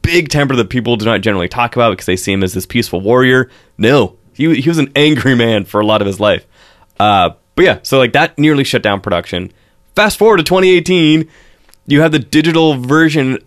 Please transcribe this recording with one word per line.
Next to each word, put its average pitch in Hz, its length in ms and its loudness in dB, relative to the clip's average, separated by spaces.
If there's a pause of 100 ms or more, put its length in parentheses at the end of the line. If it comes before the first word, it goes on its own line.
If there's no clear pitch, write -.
big 170 260 -2
temper 139 280 0
that 110 120 0
people 120 280 -2
do 107 100 -6
not 107 160 0
generally 95 260 -2
talk 120 280 -4
about 117 160 2
because - 140 -8
they 92 100 0
see 98 160 -4
him 95 100 0
as 92 100 -2
this 92 140 -8
peaceful 101 340 -4
warrior. 127 500 2 (280)
No, 113 380 2 (180)
he, 151 260 0
he 131 80 -2
was 165 100 0
an 139 180 -2
angry 143 380 2
man 113 300 0
for 104 160 -4
a 107 60 0
lot 107 160 2
of 101 40 -2
his 98 140 -6
life. 104 260 0 (520)
Uh, 98 320 2 (240)
but 165 100 2
yeah, 131 180 2
so, 135 160 0
like, 123 160 0
that 156 240 -2
nearly 147 260 2
shut 110 180 -2
down 101 180 -2
production. 90 520 -6 (440)
Fast 208 220 0
forward 214 200 4
to 160 60 0
twenty 185 260 2
eighteen, 160 580 2 (580)
you 143 140 2
have 160 120 2
the 151 80 0
digital 156 540 0
version 139 720 0